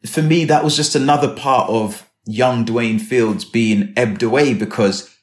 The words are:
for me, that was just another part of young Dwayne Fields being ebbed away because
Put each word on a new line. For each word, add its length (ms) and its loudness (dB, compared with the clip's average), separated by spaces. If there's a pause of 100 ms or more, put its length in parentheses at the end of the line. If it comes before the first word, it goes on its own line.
for 160 -2
me, 240 2
that 180 2
was 120 0
just 200 -2
another 380 2
part 340 0
of 420 -4 (140)
young 400 0
Dwayne 360 -2
Fields 440 -2
being 520 0
ebbed 260 0
away 320 2
because 680 -2